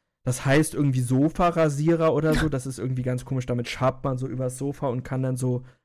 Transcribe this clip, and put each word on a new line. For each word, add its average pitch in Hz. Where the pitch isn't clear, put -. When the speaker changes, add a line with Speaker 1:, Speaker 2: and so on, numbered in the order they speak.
Speaker 1:
das -
heißt 147
irgendwie 135
Sofarasierer 156
oder 156
so, 156
Speaker 2:
<laughs> -
Speaker 1:
das 135
ist 127
irgendwie 127
ganz 127
komisch, 131
damit 120
schabt -
man 131
so 135
übers 127
Sofa 139
und 127
kann 131
dann 131
so 127